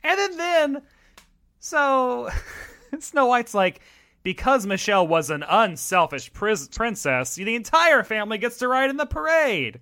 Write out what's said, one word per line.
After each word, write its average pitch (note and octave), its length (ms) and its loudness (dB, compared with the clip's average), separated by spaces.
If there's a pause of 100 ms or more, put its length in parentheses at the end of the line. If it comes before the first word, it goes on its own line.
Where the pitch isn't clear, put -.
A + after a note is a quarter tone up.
and F4+ 160 0
then, G4 180 -2
then, D#4+ 460 0 (800)
so C4 680 0 (360)
<laughs> - 340 -14
Snow C#4 280 0
White's A#3+ 280 0
like, F#3+ 260 0 (440)
"Because G#3 420 0
Michelle G3 400 2
was D#3+ 240 2
an D3 180 -4
unselfish F3 840 0
pris-, G3+ 360 -2
princess, C#3+ 680 -2
the G3+ 180 -4
entire D4+ 480 4
family G#3+ 360 -4
gets A#3+ 200 -6
to B3 100 -2
ride C4 220 2
in C#4 60 -6
the D4 100 -2
parade." C4+ 760 0